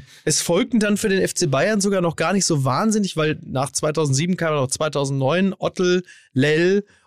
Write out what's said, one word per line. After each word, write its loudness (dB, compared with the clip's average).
<laughs> -20
es -2
folgten 0
dann 0
für -2
den 2
F -2
C 0
Bayern 0
sogar 2
noch 0
gar -2
nicht 0
so 0
wahnsinnig, 0
weil 0
nach -4
zweitausendsieben 0
kam -2
noch 0
zweitausendneun 0
Ottel, 0
Lell 2